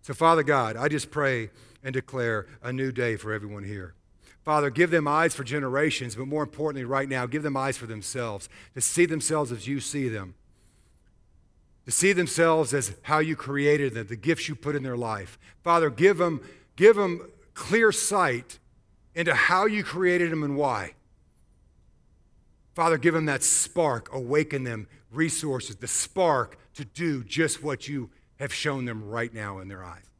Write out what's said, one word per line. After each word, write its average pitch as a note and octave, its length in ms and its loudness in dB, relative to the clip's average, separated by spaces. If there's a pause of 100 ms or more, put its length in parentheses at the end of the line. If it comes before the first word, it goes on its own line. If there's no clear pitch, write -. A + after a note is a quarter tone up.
So, C3+ 120 -10
Father E3 280 4
God, B2 360 2
I C#3 100 0
just D3 220 -2
pray C3 400 -2 (340)
and C3 80 -8
declare A#2+ 540 -2 (160)
a B2 100 -8
new C3 180 -4
day A#2+ 260 -2
for G#2+ 180 -6
everyone G#2 300 -10
here. F#2+ 280 -10 (500)
Father, D3 280 2
give D#3+ 200 2
them D#3+ 160 2
eyes D#3 280 2
for C#3 100 -8
generations, C3+ 720 -2
but C3 100 -8
more D3 160 -4
importantly D3 440 -6
right C3+ 200 0
now, C3 200 -2
give D3 160 -4
them D3 120 -2
eyes C3+ 220 -2
for A#2+ 100 -12
themselves, A2 600 -8 (260)
to C3 60 -8
see E3+ 240 2
themselves D3+ 480 -2
as A2 160 -10
you C#3 100 -4
see C3 300 -4
them, G2 260 -8 (1500)
to B2 80 -6
see F#3+ 220 4
themselves D#3+ 580 2
as A#2 300 -2
how D3+ 160 0
you D#3 180 0
created C#3+ 560 0
them, A2+ 140 -8
the A#2 100 -10
gifts D#3 320 -2
you D3+ 60 -6
put C#3+ 200 -6
in C#3 80 -4
their B2+ 140 -6
life. A2 420 -8 (240)
Father, E3+ 280 4
give F3 260 4
them, E3 240 0 (360)
give G3+ 200 10
them F3+ 340 -2 (220)
clear A3 400 4
sight D3 680 0 (560)
into E3 200 2
how F#3 320 4
you G#3+ 180 0
created F3 480 2
them D#3 100 -2
and C#3+ 140 -2
why. A2+ 380 -2 (1800)
Father, E3 220 4
give E3 160 4
them D#3+ 140 0
that C#3 160 0
spark, - 720 0
awaken C3+ 500 0
them, A2+ 240 -6 (220)
resources, C#3 680 -2
the B2+ 100 -12
spark D3+ 720 0 (160)
to C#3 140 -12
do D3+ 360 -4
just C#3+ 400 0
what C#3 240 -8
you C3 220 -8 (300)
have C#3 160 -8
shown C3+ 320 -4
them A2 200 -8
right A#2 280 -6
now G2+ 240 -8
in F#2+ 100 -14
their F#2+ 160 -14
eyes. E2+ 240 -18 (120)